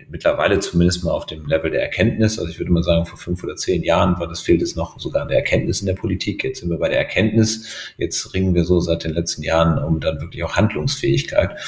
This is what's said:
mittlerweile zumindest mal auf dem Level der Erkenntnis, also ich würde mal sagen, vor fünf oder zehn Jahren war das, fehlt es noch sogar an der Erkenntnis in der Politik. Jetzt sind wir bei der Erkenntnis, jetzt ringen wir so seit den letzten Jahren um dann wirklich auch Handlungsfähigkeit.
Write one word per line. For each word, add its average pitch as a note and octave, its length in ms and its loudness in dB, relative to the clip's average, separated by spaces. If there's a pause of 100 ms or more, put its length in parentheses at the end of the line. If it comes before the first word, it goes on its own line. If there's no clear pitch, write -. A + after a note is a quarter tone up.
(100)
mittlerweile E2+ 500 2
zumindest F2 420 2
mal D#2+ 100 -2
auf D#2+ 120 -4
dem D2+ 220 -12
Level D#2 240 0
der D2+ 100 0
Erkenntnis, G#2 580 2
also E2+ 120 -4
ich - 80 -12
würde F2 140 0
mal E2 100 4
sagen, E2+ 240 2
vor - 120 -16
fünf F2 240 -6
oder D#2 140 -6
zehn F2+ 260 -2
Jahren F2 380 2
war E2 80 -4
das, F2 140 -8
fehlt E2+ 180 4
es - 160 -4
noch - 240 -6
sogar D2 220 -4
an D2 60 -8
der - 100 2
Erkenntnis - 420 0
in G2 60 -4
der F#2+ 80 0
Politik. F#2+ 500 -4
Jetzt - 160 -6
sind F2 80 -4
wir E2+ 80 -2
bei D#2+ 140 0
der B1+ 80 2
Erkenntnis, G#2+ 680 2 (300)
jetzt - 380 -6
ringen F#2+ 200 2
wir E2+ 100 4
so F2 160 4
seit E2 240 0
den D#2 100 -2
letzten E2 280 -4
Jahren E2 400 2
um D#2 160 2
dann D2+ 220 -2
wirklich E2 240 -6
auch - 120 -4
Handlungsfähigkeit. - 960 0 (160)